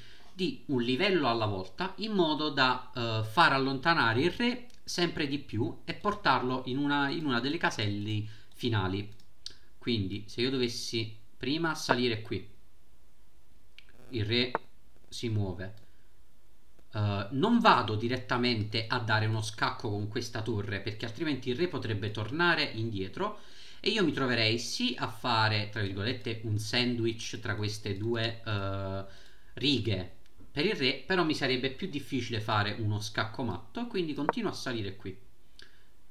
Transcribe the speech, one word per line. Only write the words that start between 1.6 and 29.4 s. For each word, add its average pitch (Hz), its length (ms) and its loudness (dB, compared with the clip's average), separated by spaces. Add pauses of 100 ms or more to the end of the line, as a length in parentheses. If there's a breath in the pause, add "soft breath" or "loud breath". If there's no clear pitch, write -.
in 214 160 -4
modo 151 360 4
da, 135 460 2
eh, 113 280 0
far 151 300 8
allontanare 135 680 4
il 175 100 4
re 240 360 0 (180)
sempre 165 420 0
di 139 120 -2
più 127 440 -2
e - 120 -6
portarlo 131 720 2
in 131 100 0
una, 143 320 4
in 156 160 -2
una 123 140 4
delle 143 180 0
caselle 107 640 0 (300 loud breath)
finali. 101 580 0 (680 loud breath)
Quindi 104 480 0
se - 140 -4
io 127 100 2
dovessi 117 640 -2 (180)
prima 156 380 0
salire 123 480 2
qui, - 260 -4 (1600)
il 104 160 0
re 123 260 2 (580)
si - 200 -4
muove, 98 440 0 (1200 soft breath)
eh, 104 380 0
non 196 260 4
vado 120 380 6
direttamente 117 920 0
a 127 120 0
dare 110 260 4
uno 110 160 2
scacco - 480 -2
con 104 180 -2
questa 110 360 -4
torre, 101 380 -2
perché 110 240 -4
altrimenti 135 440 -2
il 117 60 0
re 170 120 2
potrebbe 107 440 0
tornare 156 500 2
indietro 117 800 -2 (400 loud breath)
e - 100 2
io 214 140 4
mi 151 80 6
troverei 117 480 4
sì - 400 -2
a 135 80 -2
fare, 110 640 2
tra 110 120 -4
virgolette, 104 640 -2
un 107 160 0
sandwich 117 800 0
tra 104 160 -2
queste 104 420 -2
due, 113 480 0
eh, 98 600 -2 (480 loud breath)